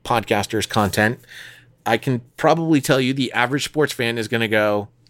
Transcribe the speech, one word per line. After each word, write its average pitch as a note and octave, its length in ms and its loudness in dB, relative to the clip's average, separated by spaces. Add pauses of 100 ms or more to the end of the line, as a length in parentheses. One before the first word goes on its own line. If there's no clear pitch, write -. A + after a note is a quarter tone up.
podcaster's G#2+ 600 0
content, G#2+ 540 0 (640)
I A2+ 120 2
can B2 240 -4 (140)
probably D#3+ 460 2
tell C3+ 180 2
you C3 140 0
the C3+ 180 -2
average B2 340 0
sports - 280 -2
fan A#2 240 -2
is A2+ 100 -4
gonna A#2 200 0
go G#2 400 2 (220)